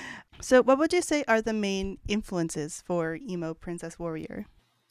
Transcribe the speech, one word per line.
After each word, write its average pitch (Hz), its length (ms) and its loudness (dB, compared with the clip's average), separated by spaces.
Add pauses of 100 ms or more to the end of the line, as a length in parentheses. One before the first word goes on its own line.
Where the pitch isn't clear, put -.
(400)
So 254 220 8
what 269 160 6
would 320 140 2
you 359 80 4
say 294 280 0
are 226 120 4
the 220 120 -2
main 196 460 -2 (100)
influences 170 760 -2
for 165 320 -2
emo 170 380 -6
Princess 170 460 -10
Warrior? 170 460 -8 (440)